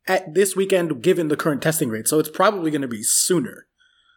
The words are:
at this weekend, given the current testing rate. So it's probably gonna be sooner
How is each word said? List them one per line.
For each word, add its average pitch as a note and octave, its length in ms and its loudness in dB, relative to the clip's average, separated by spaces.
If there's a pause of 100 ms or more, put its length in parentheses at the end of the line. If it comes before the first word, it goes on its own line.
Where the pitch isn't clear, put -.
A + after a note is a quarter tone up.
at F3+ 260 -2
this G3 220 2
weekend, F3 480 0
given E3+ 240 2
the D3 100 0
current C#3+ 240 -2
testing D#3 280 0
rate. A2 180 -6
So D#3 120 2
it's D3+ 100 0
probably F#3 420 0
gonna C#3 160 -2
be A2+ 160 -8
sooner - 640 -2 (500)